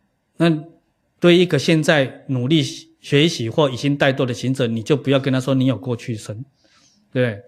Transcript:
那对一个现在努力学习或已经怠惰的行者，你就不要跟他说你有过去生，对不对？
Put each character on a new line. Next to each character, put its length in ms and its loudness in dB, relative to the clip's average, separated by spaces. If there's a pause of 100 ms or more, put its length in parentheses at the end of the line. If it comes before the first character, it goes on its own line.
(380)
那 180 2 (640)
对 160 6
一 120 4
个 100 0
现 240 2
在 460 0
努 200 -2
力 140 4 (400)
学 260 2
习 220 -4
或 220 2
已 40 -8
经 220 -2
怠 160 2
惰 140 -2
的 80 -4
行 180 -4
者， 140 -2
你 160 -4
就 120 2
不 140 -4
要 100 4
跟 140 -2
他 60 0
说 160 -2
你 100 2
有 100 2
过 200 -6
去 200 -10
生， 300 -12 (640)
对 140 0
不 60 -2
对？ 160 -12